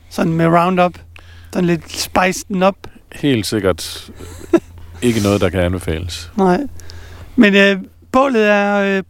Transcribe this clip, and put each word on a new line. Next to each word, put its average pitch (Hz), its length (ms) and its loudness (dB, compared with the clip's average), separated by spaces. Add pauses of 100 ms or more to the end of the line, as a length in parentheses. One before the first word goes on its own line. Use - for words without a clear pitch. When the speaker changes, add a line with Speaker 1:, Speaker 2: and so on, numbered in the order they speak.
(100)
Speaker 1:
sådan 185 220 -2
med 165 140 2
Roundup. 175 460 2 (600)
Sådan 185 140 0
lidt 170 260 -4
spice - 560 -2
den 185 140 -2
op. 196 120 2 (400)
Speaker 2:
Helt 127 320 0
sikkert 92 640 -2 (920)
ikke 113 200 2
noget, 101 180 2
der 98 80 2
kan 92 120 0
anbefales. 87 760 -4
Speaker 1:
Nej. 185 240 2 (760)
Men, 208 180 4
øh, 196 220 4 (360)
bålet 254 360 2
er, 202 280 2
øh, 196 340 0